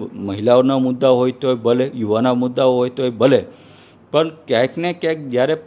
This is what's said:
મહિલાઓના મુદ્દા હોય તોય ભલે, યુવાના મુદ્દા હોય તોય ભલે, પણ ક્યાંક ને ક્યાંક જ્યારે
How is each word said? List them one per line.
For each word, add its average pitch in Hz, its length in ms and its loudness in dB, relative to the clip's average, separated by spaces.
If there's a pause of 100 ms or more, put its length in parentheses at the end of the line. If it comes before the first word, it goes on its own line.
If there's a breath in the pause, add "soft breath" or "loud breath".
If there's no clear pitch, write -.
(140)
મહિલાઓના 120 640 2
મુદ્દા 127 300 0
હોય 127 240 2
તોય 127 220 -2
ભલે, 123 400 0
યુવાના 117 400 0
મુદ્દા 123 300 -2
હોય 123 260 2
તોય 127 200 -4
ભલે, 117 360 2 (640 loud breath)
પણ 160 180 0
ક્યાંક 131 500 -2
ને 175 140 -4
ક્યાંક 165 260 -4
જ્યારે 139 380 -2 (100)